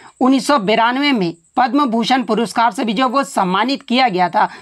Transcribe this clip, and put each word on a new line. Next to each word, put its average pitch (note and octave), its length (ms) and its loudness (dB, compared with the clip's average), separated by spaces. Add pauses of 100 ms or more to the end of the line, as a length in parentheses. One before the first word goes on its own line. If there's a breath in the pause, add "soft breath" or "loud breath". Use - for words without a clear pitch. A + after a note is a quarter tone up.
(220 loud breath)
उन्नीस B3+ 260 2
सौ C#4+ 100 4
बिरानवे A#3+ 540 0
में F3+ 220 0 (240)
पद्म C4 280 2
भूषण A#3 380 0
पुरस्कार A3+ 480 0
से - 120 -6
भी G#3+ 100 -2
जो B3+ 140 0
वो C4+ 160 -2
सम्मानित G#3+ 600 -2
किया B3+ 240 0
गया F3+ 220 0
था। F#3+ 200 0 (120 loud breath)